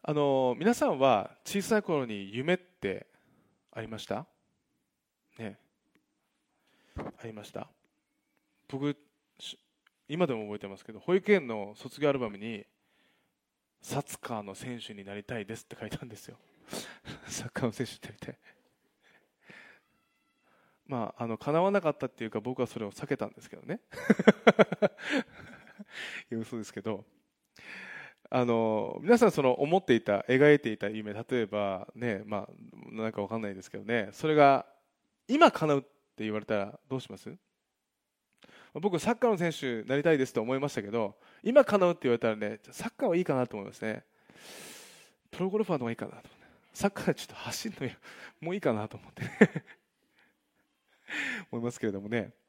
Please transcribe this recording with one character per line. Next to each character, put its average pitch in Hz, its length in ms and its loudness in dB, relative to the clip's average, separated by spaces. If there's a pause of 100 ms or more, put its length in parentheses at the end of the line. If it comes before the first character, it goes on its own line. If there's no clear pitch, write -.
あ 151 120 -4
の、 135 440 2
皆 202 140 2
さ 285 140 0
ん 165 120 0
は 127 340 4 (120)
小 202 160 -2
さ 220 160 0
い 202 60 2
頃 143 240 -2
に 101 260 -8
夢 139 220 0
っ - 20 2
て - 500 -8 (680)
あ 117 100 -10
り 110 40 -10
ま 110 120 -12
し - 80 -14
た？ 117 200 -6 (1120)
ね。 107 200 -12 (1400)
あ 123 300 -12
り 110 80 -12
ま 104 100 -14
し - 80 -20
た？ - 160 -12 (1000)
僕、 143 280 -4 (420)
し-、 - 200 -18 (500)
今 165 180 0
で 135 60 -4
も 110 120 -4
覚 104 120 -8
え - 40 -10
て 104 60 -12
ま 98 120 -12
す - 80 -20
け 113 60 -18
ど、 107 80 -16
保 175 140 0
育 196 160 2
園 175 160 4
の 107 300 -8
卒 - 240 -16
業 147 80 2
ア 139 60 4
ル 135 40 -2
バ 113 120 -4
ム 101 80 -14
に、 107 260 -10 (1160)
「サ - 160 -6
ッ - 200 -10
カ 120 200 -8
ー 104 40 -8
の 98 120 -12
選 123 260 -12
手 107 140 -16
に 101 100 -16
な 98 100 -12
り 104 80 -10
た 120 160 -8
い 104 60 -8
で 110 120 -12
す」 - 80 -18
っ - 20 -20
て - 120 -16
書 110 80 -12
い 104 40 -10
た - 160 -10
ん - 20 -16
で 110 80 -18
す - 120 -20
よ。 - 100 -20 (460)
<laughs> - 440 -18
サ - 160 -10
ッ 123 80 -10
カ - 120 -4
ー - 20 0
の 107 60 -2
選 123 140 -6
手 - 60 -14
に - 120 -18
な - 80 -16
り - 40 -20
た - 160 -14
い。 - 60 -20 (2500)
ま 120 320 -4
あ、 120 60 -6
あ - 20 -6
の、 113 100 -4
叶 156 260 0
わ 196 80 2
な 202 120 2
か 156 80 2
っ - 80 -6
た 135 80 -6
っ - 20 -6
て - 160 -10
い 113 40 -6
う - 20 -6
か、 107 100 -4
僕 127 200 -6
は 123 60 2
そ - 120 -12
れ 110 80 -6
を 98 60 -8
避 - 140 -10
け - 120 -2
た 104 80 -4
ん - 60 -14
で 117 100 -20
す - 80 -20
け - 60 -16
ど - 60 -20
ね。 196 180 -10 (1160)
<laughs> - 1400 -10
い - 20 -6
や、 113 60 -4
嘘 117 160 -10
で 110 80 -8
す - 80 -14
け 104 80 -10
ど。 101 240 -6 (1300)
あ 127 140 0
の、 113 560 0
皆 214 160 6
さ 233 100 6
ん 180 40 6
そ - 100 -2
の 127 140 4
思 156 240 2
っ - 60 0
て 123 100 6
い 110 80 4
た、 101 260 2
描 139 240 8
い 143 80 6
て 117 100 -4
い 107 60 -4
た 101 140 -6
夢、 107 240 -8
例 113 180 -8
え 117 140 0
ば 98 480 -4
ね、 113 320 -4
ま 104 200 -6
あ、 - 480 -20
な 110 140 -4
ん 110 40 -6
か 104 100 -4
わ 98 60 -4
か 113 100 -4
ん - 20 -4
な 107 80 -6
い 98 60 -8
で 95 80 -12
す - 80 -20
け 104 80 -12
ど 101 60 -14
ね、 107 280 -2
そ - 160 -4
れ 156 60 2
が 139 320 8 (600)
今 294 240 8
叶 151 240 2
う 139 40 4
っ 131 40 -2
て - 60 -20 (360)
言 107 100 -2
わ 107 60 -2
れ 101 40 -16
た 107 140 0
ら 101 200 -4 (100)
ど 131 80 -6
う 123 40 -6
し - 100 -18
ま 101 60 -12
す？ - 180 -16 (1400)
僕、 170 240 4
サ 220 140 2
ッ 233 60 0
カ 247 100 4
ー - 20 6
の 190 80 4
選 170 120 2
手 120 320 -2
に 113 60 -10
な 135 80 2
り 147 60 2
た 165 100 8
い 147 60 8
で 131 80 4
す - 80 -14
と 113 80 2
思 123 120 0
い 135 40 0
ま 143 100 -2
し - 60 -8
た 110 80 -2
け 101 80 -10
ど、 110 280 -2 (240)
今 254 220 8
叶 190 220 4
う 175 60 6
っ - 20 0
て - 80 -8
言 127 80 2
わ 117 60 6
れ - 20 -4
た 117 100 0
ら 107 80 0
ね、 107 240 -6 (100)
サ - 180 -10
ッ - 80 -8
カ 277 100 -2
ー - 20 2
は 170 80 2
い 180 60 2
い - 20 0
か 151 100 0
な 127 120 2
と - 100 -12
思 98 80 -8
い 104 40 -12
ま 101 60 -16
す - 80 -12
ね。 110 220 -6 (1300)
プ - 100 -14
ロ 190 80 0
ゴ 190 80 -2
ル 214 80 2
フ 185 80 -2
ァ 156 40 2
ー - 20 -2
の - 20 -4
方 123 60 -4
が 113 60 -2
い - 20 -4
い - 20 -8
か - 80 -8
な - 60 -10
と - 60 -20
思 - 120 -20
っ - 40 -20
て。 - 60 -20 (360)
サ - 140 0
ッ - 20 4
カ - 200 -10
ー - 40 0
ち - 80 -8
ょ - 20 -10
っ - 40 -14
と - 60 -20
走 - 360 -8
る - 100 -16
の 135 60 -4
よ、 113 60 -6 (500)
も 160 80 -6
う 185 40 -2
い 208 40 -4
い - 20 -4
か 123 140 2
な 107 140 -4
と - 100 -14
思 - 100 -20
っ - 60 -20
て - 80 -10
ね。 113 80 -6 (1120)
<laughs> - 1040 -10
思 117 120 -4
い - 20 -4
ま 120 60 0
す - 100 -14
け 113 60 0
れ 101 60 0
ど 98 100 -6
も 104 80 -10
ね。 113 240 -2 (140)